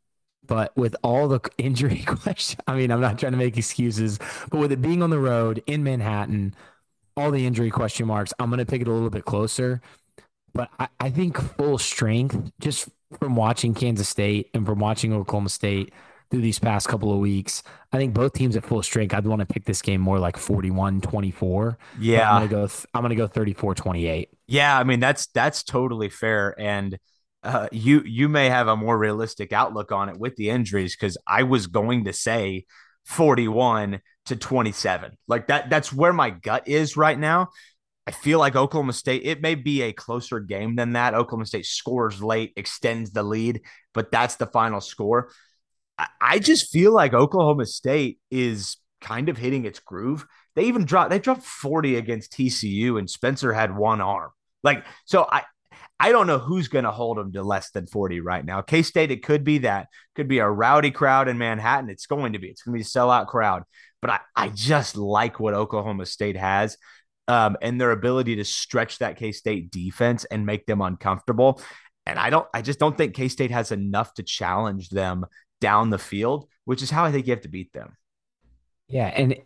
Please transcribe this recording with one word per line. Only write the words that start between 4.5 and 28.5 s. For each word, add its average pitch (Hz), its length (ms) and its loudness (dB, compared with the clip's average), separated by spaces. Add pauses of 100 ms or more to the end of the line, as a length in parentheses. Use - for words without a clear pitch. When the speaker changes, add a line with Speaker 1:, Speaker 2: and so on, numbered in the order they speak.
Speaker 1:
but 156 80 0
with 147 140 2
it 127 100 0
being 170 200 2
on 170 80 2
the 156 80 2
road 117 480 0
in 147 180 -2
Manhattan, 104 720 -2 (600)
all 147 140 0
the 135 160 0
injury 117 240 0
question 113 360 -2
marks, 104 320 -2
I'm 120 120 -2
gonna 120 160 0
pick 127 160 -2
it 117 60 -2
a 117 40 0
little 113 180 0
bit 101 140 -6
closer. 123 560 -2 (760)
But 123 240 -4
I, 131 100 -4 (120)
I 131 100 0
think 165 280 0
full 143 400 0
strength, 117 840 0
just - 280 -4 (320)
from 131 160 0
watching 113 380 2
Kansas 110 340 0
State 104 460 0
and 107 120 -2
from 104 140 0
watching 110 320 0
Oklahoma 101 380 -2
State 98 420 -2 (380)
through 127 120 0
these 113 160 0
past 104 300 0
couple 104 240 0
of 98 80 0
weeks, 101 420 -2 (300)
I 131 60 0
think 131 160 0
both 127 180 2
teams 123 240 0
at 113 80 -2
full 110 180 0
strength, 104 320 0
I'd 101 120 0
wanna 107 200 0
pick - 180 -6
this - 180 -2
game 98 180 2
more 95 180 2
like 87 180 0
forty-one 95 680 -2
twenty-four. 101 760 -2 (360)
But 113 80 6
Speaker 2:
Yeah. 110 80 4
Speaker 1:
I'm 104 40 8
gonna 104 140 4
go 104 180 0
th-, - 280 -10
I'm 120 80 0
gonna 120 140 0
go 113 100 0
thirty-four 101 480 -2
twenty-eight. 85 560 -4 (160)
Speaker 2:
Yeah, 143 320 4
I 127 60 4
mean, 127 160 2
that's, 135 280 2
that's 127 360 0
totally 120 440 -2
fair. 104 520 -2
And, 101 380 -4 (440)
uh, 117 300 -4
you, 123 300 6
you 123 260 0
may 143 200 4
have 123 200 4